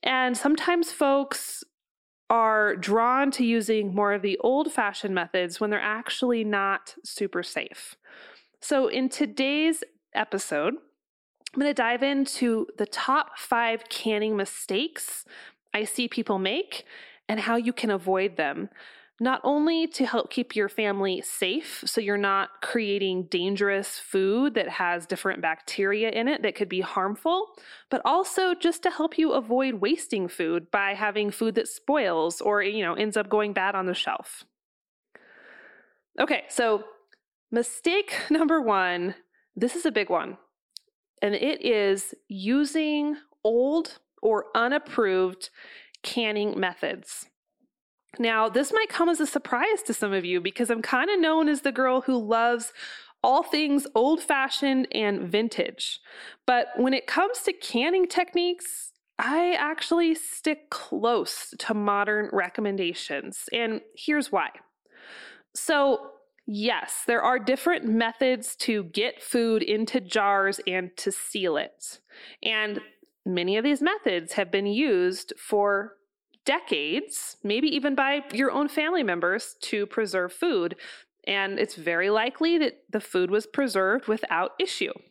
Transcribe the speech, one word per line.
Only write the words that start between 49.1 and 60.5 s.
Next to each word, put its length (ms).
a 60
surprise 580
to 100
some 200
of 120
you 140
because 300
I'm 120
kinda 360
known 320
as 120
the 100
girl 300
who 160
loves 540
all 180
things 540
old-fashioned 960
and 280
vintage. 800
But 300
when 180
it 140
comes 360
to 100
canning 540
techniques, 840
I 360
actually 600
stick 540